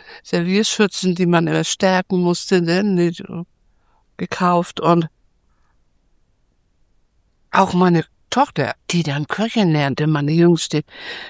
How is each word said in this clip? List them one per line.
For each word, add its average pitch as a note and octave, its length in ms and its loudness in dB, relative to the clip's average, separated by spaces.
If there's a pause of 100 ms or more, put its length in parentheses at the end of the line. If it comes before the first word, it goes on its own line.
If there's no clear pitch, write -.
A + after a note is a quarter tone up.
(240)
Servierschürzen, F#3 920 0
die F3+ 100 0
man E3+ 220 2
immer D#3+ 160 0
stärken F#3 580 -2
musste, F3 400 0
ne, F3 220 0
nicht, F3 400 0 (960)
gekauft F3 640 -2
und E3+ 280 2 (2500)
auch F#3+ 240 2
meine F3+ 320 2 (240)
Tochter, E3 460 -2 (160)
die F3 100 0
dann D3 260 -6
Köchin G#3 440 0
lernte, D3 340 0
meine D3 260 0
Jüngste, E3 520 2 (460)